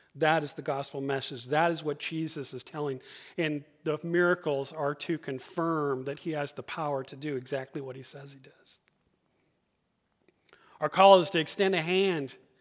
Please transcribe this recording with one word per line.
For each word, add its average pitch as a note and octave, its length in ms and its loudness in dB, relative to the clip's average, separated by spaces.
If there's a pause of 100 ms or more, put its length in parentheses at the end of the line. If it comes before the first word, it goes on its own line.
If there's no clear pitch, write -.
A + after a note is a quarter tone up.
(160)
That D#3 260 4
is C#3+ 120 -8
the D3 80 -10
gospel C#3 380 -6
message. C#3 440 -4
That D3+ 260 2
is D#3 140 -4
what D3+ 160 -4
Jesus D#3 520 -6
is B2+ 120 -12
telling. C#3+ 360 -6 (360)
And D3+ 260 -2 (220)
the D3+ 180 -2
miracles E3+ 680 2
are D3 240 -2
to - 200 -4
confirm C#3+ 880 -4
that C3+ 120 -8
he E3 140 -6
has C#3+ 200 -4
the B2+ 120 -12
power C#3+ 400 -4
to C3+ 100 -16
do C#3 220 -6
exactly C3 440 -6
what C3 140 -12
he C3+ 80 -16
says C#3 300 -16
he C3+ 80 -20
does. - 380 -20 (2000)
Our D3+ 80 0
call F#3+ 320 10
is D#3+ 100 0
to E3+ 80 0
extend F#3+ 380 0
a E3 60 0
hand F3 520 0 (260)